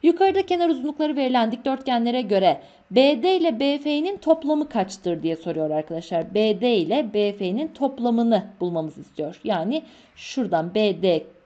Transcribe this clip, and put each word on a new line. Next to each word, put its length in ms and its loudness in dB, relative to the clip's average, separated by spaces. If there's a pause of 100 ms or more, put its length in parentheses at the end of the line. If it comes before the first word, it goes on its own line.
Yukarıda 440 4
kenar 220 0
uzunlukları 480 -2
verilen 360 2
dikdörtgenlere 720 -2
göre 380 2 (300)
B 320 4
D 140 4
ile 240 0
B 180 2
F'nin 380 -2
toplamı 520 0
kaçtır 540 -4
diye 140 -2
soruyor 340 -4
arkadaşlar. 640 -4
B 260 2
D 160 2
ile 380 0
B 180 2
F'nin 360 -4
toplamını 720 0 (180)
bulmamızı 400 -6
istiyor. 440 -10
Yani 380 -2 (340)
şuradan 580 -4
B 280 0
D 220 2 (220)